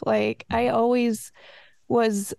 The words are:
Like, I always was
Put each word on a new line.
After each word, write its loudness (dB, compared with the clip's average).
Like, 0
I 0
always 0
was 0